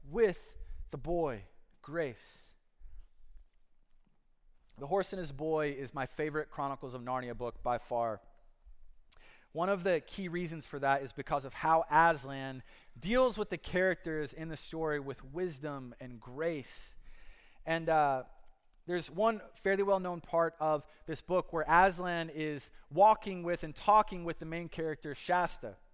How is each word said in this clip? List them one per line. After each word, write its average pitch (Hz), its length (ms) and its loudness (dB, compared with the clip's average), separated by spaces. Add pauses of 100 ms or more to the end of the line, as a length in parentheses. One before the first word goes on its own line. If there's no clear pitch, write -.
With 190 320 2 (520)
the 151 60 -8
boy, 139 480 -2 (360)
grace. - 680 -8 (2250)
The 143 80 -12
Horse 185 280 -2
and 190 60 -6
His 165 120 -6
Boy 151 400 0
is 135 240 -10
my 135 100 -4
favorite 151 460 -4
Chronicles 139 420 -6
of 127 80 -10
Narnia 123 340 -4
book 117 280 -8
by 120 160 2
far. 117 420 -2 (1300)
One 170 180 -2
of 196 140 0
the 180 180 4
key - 260 -8
reasons 165 400 -6
for 151 100 -10
that 139 240 4
is 135 100 -8
because 143 320 -2
of 135 120 -10
how 160 340 6
Aslan 135 720 4 (380)
deals 226 400 4
with 208 100 -2
the 175 80 -4
characters 165 760 0
in 160 180 -10
the 156 80 -8
story 160 420 -4
with 135 240 -8
wisdom 139 760 -6
and 123 200 -12
grace. 139 760 -6 (680)
And, 165 240 -2
uh, 143 340 4 (640)
there's 175 260 -2
one 214 300 2 (140)
fairly 196 280 0
well-known 185 380 0
part 165 400 2
of 156 240 0 (220)
this 160 140 -6
book 180 300 0
where 156 160 0
Aslan 170 680 6
is 151 360 -6 (200)
walking 196 540 4
with 170 220 -2
and 156 100 -10
talking 208 480 4
with 170 160 -4
the 165 60 -10
main 165 240 -6
character, 156 440 -6
Shasta. 165 640 -2 (180)